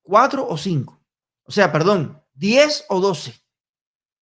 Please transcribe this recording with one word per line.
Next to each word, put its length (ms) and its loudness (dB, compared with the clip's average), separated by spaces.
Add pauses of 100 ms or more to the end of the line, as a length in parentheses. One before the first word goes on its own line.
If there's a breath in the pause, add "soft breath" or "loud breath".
cuatro 460 0
o 80 -6
cinco. 480 -6 (400)
O 80 -20
sea, 180 2
perdón, 520 0 (100)
diez 560 0
o 120 -2
doce 340 -4 (880)